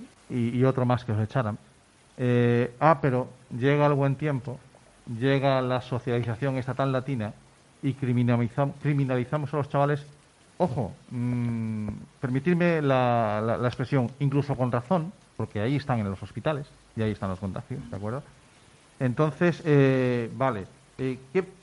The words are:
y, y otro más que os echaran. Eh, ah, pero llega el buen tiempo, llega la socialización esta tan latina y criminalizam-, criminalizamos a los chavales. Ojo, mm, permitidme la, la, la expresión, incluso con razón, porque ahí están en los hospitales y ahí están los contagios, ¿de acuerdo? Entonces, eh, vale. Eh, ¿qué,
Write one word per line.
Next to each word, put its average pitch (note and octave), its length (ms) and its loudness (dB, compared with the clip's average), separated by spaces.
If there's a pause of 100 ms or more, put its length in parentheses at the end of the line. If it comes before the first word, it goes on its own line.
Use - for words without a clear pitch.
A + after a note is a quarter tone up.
(300)
y, A#2+ 280 -2
y B2 80 4
otro B2+ 200 2
más A#2+ 200 0
que A2+ 80 -4
os G#2 60 0
echaran. A2 380 -2 (600)
Eh, A#2+ 600 2
ah, D3+ 220 4
pero B2+ 260 0 (300)
llega C#3+ 300 4
el C#3+ 60 4
buen C#3 220 2
tiempo, C3+ 440 -6 (600)
llega C3+ 420 2
la B2 200 0
socialización A#2+ 760 -2
esta B2+ 160 -4
tan C3+ 180 0
latina B2+ 420 -2 (480)
y C#3 120 0
criminalizam-, B2 880 2
criminalizamos C#3+ 720 0
a D3+ 40 -2
los C#3 120 -2
chavales. C#3+ 360 0 (520)
Ojo, A#2+ 340 -2 (180)
mm, A#2 800 -4 (320)
permitidme D#3+ 640 2
la, A#2+ 600 2
la, A2+ 140 0
la A#2+ 100 0
expresión, B2+ 520 0
incluso C#3 360 0
con B2 160 0
razón, D#3+ 400 0 (260)
porque G#2+ 220 -6
ahí C3 180 0
están C3+ 220 -2
en G2+ 100 -2
los F#2+ 120 -6
hospitales C#3 460 -6 (280)
y A2+ 60 -4
ahí G#2+ 100 0
están G2 180 -4
los F2+ 100 -6
contagios, G2+ 500 -8
¿de - 60 -10
acuerdo? A2 260 -8 (800)
Entonces, D3+ 680 0
eh, C3 680 4
vale. A2+ 320 -2 (300)
Eh, C3 220 -4 (140)
¿qué, F#3 100 2 (200)